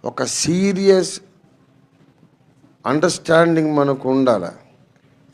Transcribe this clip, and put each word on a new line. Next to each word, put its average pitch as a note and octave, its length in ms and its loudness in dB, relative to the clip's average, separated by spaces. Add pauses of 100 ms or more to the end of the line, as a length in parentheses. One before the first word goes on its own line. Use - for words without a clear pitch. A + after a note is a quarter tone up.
ఒక A#2+ 180 -6
సీరియస్ F#3+ 960 0 (1600)
అండర్‌స్టాండింగ్ D#3+ 880 0
మనకు C#3 340 -2
ఉండాల. B2 420 0 (840)